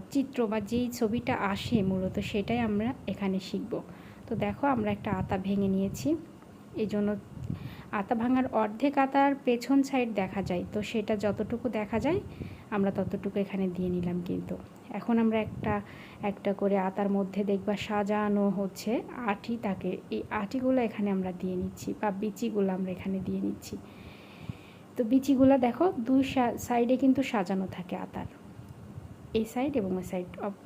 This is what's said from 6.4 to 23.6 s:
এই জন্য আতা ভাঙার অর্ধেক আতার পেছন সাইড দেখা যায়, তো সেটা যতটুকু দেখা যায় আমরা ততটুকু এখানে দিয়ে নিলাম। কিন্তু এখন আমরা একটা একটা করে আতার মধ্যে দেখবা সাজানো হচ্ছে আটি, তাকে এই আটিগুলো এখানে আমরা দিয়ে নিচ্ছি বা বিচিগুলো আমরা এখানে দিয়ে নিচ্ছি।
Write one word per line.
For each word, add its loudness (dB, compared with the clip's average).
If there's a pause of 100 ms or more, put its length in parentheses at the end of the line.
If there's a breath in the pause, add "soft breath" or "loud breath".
এই -2
জন্য 0 (760 loud breath)
আতা 0
ভাঙার 2
অর্ধেক 2
আতার 6 (120)
পেছন 4
সাইড 0
দেখা -2
যায়, -2
তো -2
সেটা 0
যতটুকু -2
দেখা -2
যায় 2 (500 loud breath)
আমরা 2
ততটুকু -2
এখানে 0
দিয়ে -2
নিলাম। 0
কিন্তু -4 (360)
এখন 2
আমরা 4
একটা -2 (480 loud breath)
একটা 0
করে 2
আতার 0
মধ্যে 2
দেখবা 0
সাজানো 2
হচ্ছে -2 (240)
আটি, -2
তাকে -2 (140)
এই -4
আটিগুলো 0
এখানে 0
আমরা 0
দিয়ে -4
নিচ্ছি -4
বা 2
বিচিগুলো -2
আমরা -2
এখানে -4
দিয়ে -4
নিচ্ছি। -6 (1200 loud breath)